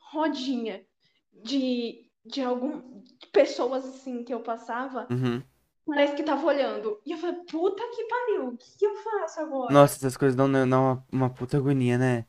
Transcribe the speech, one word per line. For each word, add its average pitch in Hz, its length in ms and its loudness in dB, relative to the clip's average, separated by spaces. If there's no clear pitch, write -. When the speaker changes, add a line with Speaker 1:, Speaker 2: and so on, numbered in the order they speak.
Speaker 1:
rodinha 254 720 -2
de, 240 760 -2
de 262 180 -6
algum, 254 600 -4
de - 300 -20
pessoas 269 540 4
assim 240 380 -10
que 254 100 -8
eu 226 80 -6
passava, 240 680 -6
Speaker 2:
Uhum. 123 320 0
Speaker 1:
parece 285 300 2
que 311 80 -4
tava 302 220 0
olhando. 220 600 0
E 311 60 -6
eu 320 60 -6
falei, 339 220 -4
"Puta 381 320 -2
que 453 120 -6
pariu, 427 420 -2
o 233 100 -8
que - 200 -20
que 403 80 2
eu 403 100 -2
faço 392 440 -6
agora?" 269 320 -4
Speaker 2:
Nossa, 143 240 8
essas 131 200 -4
coisas 131 200 2
dão, 135 140 4
dão 135 180 2
uma, 131 440 2
uma 127 180 2
puta 131 260 -4
agonia, 131 420 2
né? 123 300 2